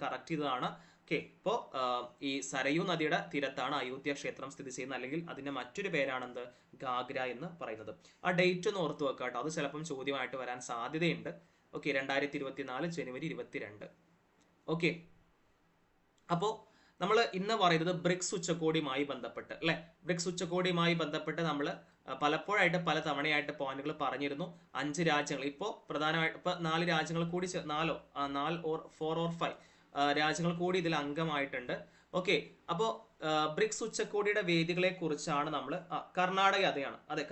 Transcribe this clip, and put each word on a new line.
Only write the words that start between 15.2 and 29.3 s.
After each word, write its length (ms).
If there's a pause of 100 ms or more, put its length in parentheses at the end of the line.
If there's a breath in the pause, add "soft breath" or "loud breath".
അപ്പോ 380 (320 soft breath)
നമ്മൾ 340
ഇന്ന് 200
പറയുന്നത് 400
ബ്രിക്സ് 400
ഉച്ചകോടിയുമായി 720
ബന്ധപ്പെട്ട്, 500
അല്ലേ? 320 (180)
ബ്രിക്സ് 240
ഉച്ചകോടിയുമായി 640
ബന്ധപ്പെട്ട് 480
നമ്മൾ, 340 (320 soft breath)
ആ, 140
പലപ്പോഴായിട്ട് 540
പല 240
തവണയായിട്ട് 520
പോയിന്റുകൾ 480
പറഞ്ഞിരുന്നു. 580 (160 loud breath)
അഞ്ച് 280
രാജ്യങ്ങൾ, 420
ഇപ്പോ 460
പ്രധാനമായിട്ട് 460
ഇപ്പോ 220
നാല് 300
രാജ്യങ്ങൾ 420
കൂടി 160
ചേ-, 180
നാലോ, 380 (140)
ആ, 100
നാല് 320
or 180
four 500
or 120